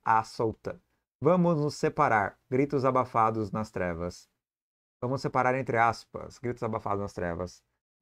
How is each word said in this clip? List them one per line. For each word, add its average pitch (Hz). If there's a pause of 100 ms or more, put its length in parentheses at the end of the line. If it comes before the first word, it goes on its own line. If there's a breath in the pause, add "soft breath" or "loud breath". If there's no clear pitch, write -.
à 113
solta. - (400)
Vamos 170
nos 147
separar. 117 (140)
Gritos 135
abafados 113
nas 110
trevas." 87 (720)
"Vamos 123
separar 127
entre 123
aspas. -
Gritos 120
abafados 104
nas 101
trevas." 87 (400)